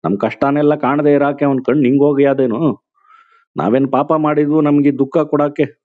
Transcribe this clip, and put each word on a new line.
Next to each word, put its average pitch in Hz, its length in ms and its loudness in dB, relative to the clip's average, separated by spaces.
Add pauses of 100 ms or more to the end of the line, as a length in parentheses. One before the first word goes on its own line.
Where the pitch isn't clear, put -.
ನಮ್ 98 140 -2
ಕಷ್ಟನೆಲ್ಲ 147 560 0
ಕಾಣದೆ 147 380 0
ಇರಾಕೆ 143 320 0
ಅವನ್ 135 200 0
ಕಣ್ಣು 135 200 0
ಹಿಂಗೋಗಿಯಾದೇನು? 139 1040 0 (680)
ನಾವೇನ್ 120 360 0
ಪಾಪ 147 200 0
ಮಾಡಿದ್ವು 151 480 0
ನಮ್ಗೆ 147 380 2
ದುಃಖ 139 200 -2
ಕೊಡಾಕೆ? 147 440 -2 (220)